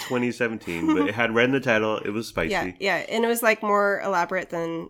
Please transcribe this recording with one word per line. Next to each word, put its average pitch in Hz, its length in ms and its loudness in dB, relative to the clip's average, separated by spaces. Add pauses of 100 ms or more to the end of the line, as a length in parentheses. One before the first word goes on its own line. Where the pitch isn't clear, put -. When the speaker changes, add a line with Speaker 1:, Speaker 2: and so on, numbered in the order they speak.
Speaker 1:
twenty 123 240 0
seventeen, 107 560 -2
but 95 220 4
it 104 60 -4
had 113 180 0
red 117 120 6
in 127 60 4
the 135 80 2
title. 110 400 2
It - 100 -6
was 107 180 -4
spicy. 87 240 -2
Speaker 2:
Yeah, 143 280 -2
yeah. 190 160 0 (140)
And 226 140 0
it 226 40 2
was, 233 160 0
like, 220 200 2
more 202 400 2
elaborate 185 460 -2
than 165 400 -6